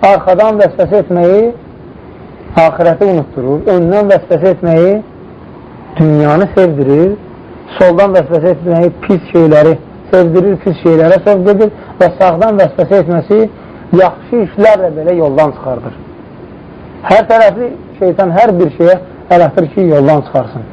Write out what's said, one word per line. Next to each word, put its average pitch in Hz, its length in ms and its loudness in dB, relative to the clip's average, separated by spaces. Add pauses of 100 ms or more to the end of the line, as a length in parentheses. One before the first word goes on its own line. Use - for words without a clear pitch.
Arxadan 196 560 0
vəsvəsə 190 460 0
etməyi 180 400 0 (1120)
axirəti 165 540 0
unutturur. 139 480 -4 (100)
Öndən 190 400 0
vəsvəsə 175 460 0
etməyi 175 400 0 (1000)
dünyanı 156 580 0
sevdirir. 156 560 0 (640)
Soldan 185 400 2
vəsvəsə 165 400 0
etməyi 170 340 -2 (140)
pis 185 260 -2
şeyləri 156 460 4 (340)
sevdirir, 180 480 2
pis 170 240 -6
şeylərə 165 400 2
sövq 202 320 2
edir 208 160 0 (260)
və 175 180 2
sağdan 190 440 0
vəsvəsə 185 440 0
etməsi 175 380 -2 (520)
yaxşı 185 500 0
işlərlə 190 520 0
belə 160 240 -4
yoldan 147 360 0
çıxardır. 120 520 -12 (1000)
Hər 208 220 2
tərəfli 226 400 2 (260)
şeytan 180 400 -2
hər 220 240 2
bir 165 160 0
şeyə 175 200 2 (360)
əl 175 140 4
atır 165 260 -2
ki, - 100 -6
yoldan 147 400 2
çıxarsın. 120 420 -6 (100)